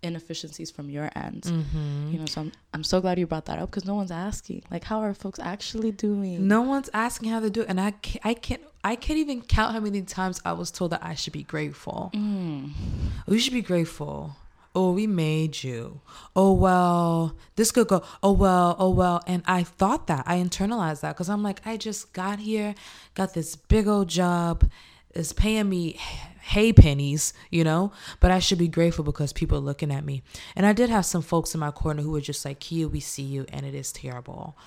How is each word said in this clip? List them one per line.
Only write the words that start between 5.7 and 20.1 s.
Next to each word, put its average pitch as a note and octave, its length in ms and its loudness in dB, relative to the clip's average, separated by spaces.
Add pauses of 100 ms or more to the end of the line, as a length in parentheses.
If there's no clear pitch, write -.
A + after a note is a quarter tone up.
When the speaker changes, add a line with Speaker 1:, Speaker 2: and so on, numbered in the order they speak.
Speaker 1:
doing? G3 540 -2
Speaker 2:
No G#3+ 160 6
one's C4+ 320 -2
asking A3 360 -4
how A3+ 100 -2
they A3 100 0
do A3+ 120 -2
it. G#3 60 -4
And F#3 120 0
I G#3 120 0
ca-, - 300 -8
I A3+ 120 0
can't, - 280 -8 (220)
I G#3+ 120 0
can't D#4 220 -2
even C#4+ 240 -2
count A3 300 2
how A3 80 -4
many G3+ 220 -2
times F#3 420 -4
I E3+ 80 -2
was E3+ 180 -6
told E3+ 220 -4
that - 120 -6
I E3 100 -8
should - 180 -8
be D3 100 -10
grateful. D3+ 720 -8
Speaker 1:
Mm. F3+ 560 -4 (560)
Speaker 2:
"Oh, - 60 2
you A3 80 4
should B3+ 140 -2
be A#3+ 80 0
grateful. D3+ 760 -4 (400)
Oh, F#3 140 4
we G3+ 160 0
made D#3 560 0
you. B2 380 -8 (340)
Oh, G3 180 6
well, F3 840 4 (180)
this A3 160 2
could A#3 180 4
go. F#3 140 4 (200)
Oh, G3 100 6
well, F3+ 460 6
oh, F#3 120 4
well." F3+ 360 4
And F3+ 200 0
I F3+ 160 2
thought G3 460 0
that. C#3+ 180 0